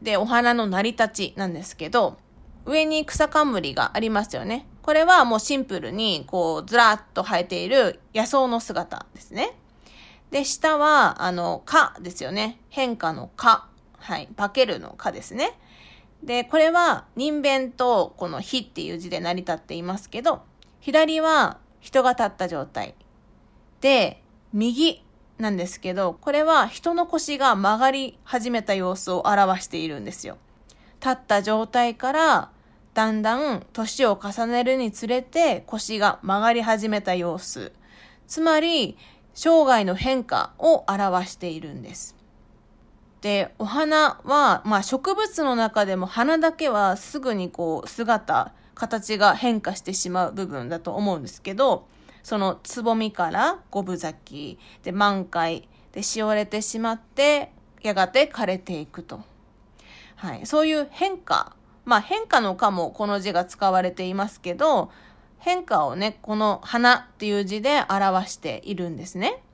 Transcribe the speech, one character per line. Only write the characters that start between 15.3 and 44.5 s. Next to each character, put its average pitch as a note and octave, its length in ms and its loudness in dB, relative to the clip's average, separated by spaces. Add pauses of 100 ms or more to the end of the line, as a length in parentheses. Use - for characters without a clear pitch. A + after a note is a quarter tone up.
ね。 D#4 240 -4 (640)
で、 A#3+ 220 -2
こ D4+ 140 0
れ D#4+ 120 6
は E4+ 360 2 (100)
人 D4 240 -2
弁 C4+ 300 0
と A#3+ 480 0
こ F3 100 -6
の D3 140 -8
火 - 160 -6
っ A3 80 -8
て - 160 -12
い D#3+ 100 -8
う E3+ 60 -8
字 F3+ 100 -12
で E3+ 120 -6
成 F3 120 -4
り F3+ 80 -4
立 F3+ 120 -6
っ D#3+ 60 -4
て - 160 -14
い E3+ 80 -10
ま F3+ 140 -6
す - 140 -16
け A3 100 -10
ど、 D4 220 -2 (380)
左 D#4 420 2
は D#4 360 2 (220)
人 - 220 2
が B3+ 80 4
立 B3 140 0
っ - 120 -2
た F#3 120 -4
状 D3 180 -8
態。 - 280 -10 (840)
で、 B3+ 420 2 (300)
右 A#3+ 500 0 (360)
な A3 120 -2
ん G3+ 60 -2
で F3+ 100 -4
す - 140 -12
け F#3 140 -6
ど、 F3+ 260 -2
こ D4 120 -4
れ D4 100 2
は D#4 240 4
人 - 260 -4
の E4+ 140 0
腰 D#4 320 -4
が B3+ 180 4
曲 G3+ 220 2
が C4 120 4
り C4+ 320 -4
始 A#3+ 280 -4
め A3+ 120 0
た G#3+ 120 -2
様 F#3 220 -2
子 F#3 160 -8
を F3+ 140 -2
表 G3 360 4
し - 40 -8
て E3+ 120 -8
い D#3+ 100 -4
る C#3+ 120 -10
ん G#2 40 -12
で C3 80 -10
す - 140 -14
よ。 - 100 -14 (640)
立 C4 100 -2
っ B3+ 160 -2
た G3+ 160 2
状 A3 240 0
態 A#3+ 280 0
か B3+ 180 -4
ら、 D4+ 380 2 (440)
だ A3 160 2
ん G#3+ 120 -2
だ A3 120 0
ん C4 380 -4
年 A#3 340 0
を G#3 60 4 (100)
重 G3+ 240 -6
ね A#3+ 160 0
る C4 140 0
に A#3 160 -2
つ A3+ 160 -8
れ B3 120 -2
て C4+ 460 0
腰 A3 320 -6
が G3+ 240 2
曲 G3 180 0
が A#3 120 4
り A#3 100 -2
始 A3 260 0
め G#3 140 -2
た F#3 140 -2
様 E3+ 220 -4
子。 - 340 -12 (560)
つ - 120 -6
ま D#4+ 200 4
り、 D#4 360 0 (380)
生 D#4+ 300 6
涯 A#3+ 200 6
の F3+ 120 0
変 C4 260 0
化 - 380 -2
を D#4+ 260 6
表 F#3+ 400 0
し - 80 -14
て F3+ 140 -10
い D#3+ 120 -10
る D3+ 140 -14
ん C3 80 -14
で - 100 -16
す。 - 220 -14 (1040)
で、 G3+ 380 -2
お G#3+ 60 -6
花 D4+ 580 2
は、 C4+ 420 4